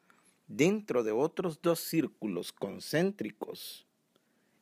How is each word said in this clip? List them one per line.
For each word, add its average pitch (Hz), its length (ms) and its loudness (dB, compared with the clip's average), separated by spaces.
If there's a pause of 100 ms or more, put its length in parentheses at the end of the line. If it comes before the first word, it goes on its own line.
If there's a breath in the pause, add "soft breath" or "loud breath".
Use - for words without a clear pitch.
(480 soft breath)
dentro 147 540 2
de 110 80 0
otros 160 500 0
dos 165 200 2
círculos 110 720 -2
concéntricos, - 1400 -4 (720)